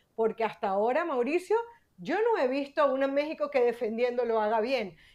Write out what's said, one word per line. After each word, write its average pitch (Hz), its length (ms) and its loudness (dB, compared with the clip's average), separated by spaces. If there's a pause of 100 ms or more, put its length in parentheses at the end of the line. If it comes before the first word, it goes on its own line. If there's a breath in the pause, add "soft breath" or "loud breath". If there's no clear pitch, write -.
(160)
porque 226 260 0
hasta 214 260 -2
ahora, 233 360 2
Mauricio, 320 520 0 (420 loud breath)
yo 190 180 -4
no 440 260 2
he 254 60 2
visto 277 340 -2
a 285 40 6
un 269 260 0
México 294 380 -2
que 254 100 0
defendiendo 240 640 0
lo 226 160 0
haga 214 200 0
bien, 220 360 -2 (180 soft breath)